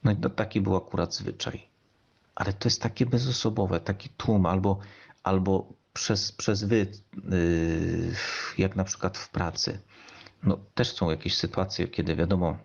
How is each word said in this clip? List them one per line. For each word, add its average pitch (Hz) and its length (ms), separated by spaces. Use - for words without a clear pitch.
No 110 80
i 104 40
to 95 140
taki 104 320
był 98 140
akurat - 400
zwyczaj. - 520
Ale 101 180
to - 140
jest - 140
takie - 240
bezosobowe, 120 760
taki - 300
tłum, 104 360
albo, 95 340
albo 95 500
przez, - 380
przez 104 320
wy, 104 240
yy, 85 840
jak 95 180
na 95 80
przykład - 340
w - 120
pracy. - 500
No, 95 160
też - 200
są 87 140
jakieś 82 280
sytuacje, - 500
kiedy 80 280
wiadomo 85 500